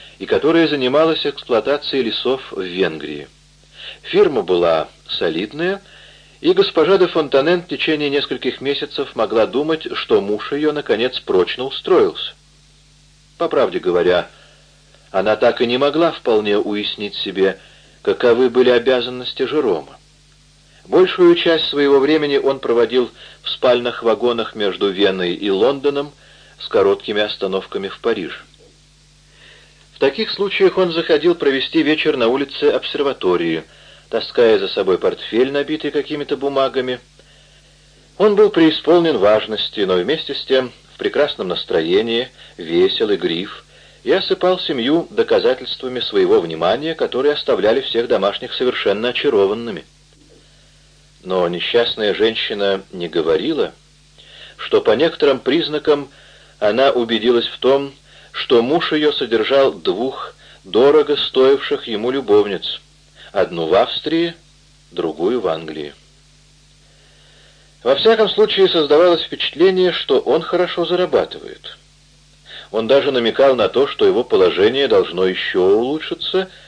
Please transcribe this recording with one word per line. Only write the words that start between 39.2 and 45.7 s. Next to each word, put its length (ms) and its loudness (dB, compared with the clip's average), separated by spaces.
но 140 0
вместе 400 -2
с 100 -10
тем 260 0
в 40 -20
прекрасном 500 -2
настроении, 840 -2
весел, 540 0
игрив, 540 -4
и 80 0
осыпал 480 0
семью 500 -2
доказательствами 880 -2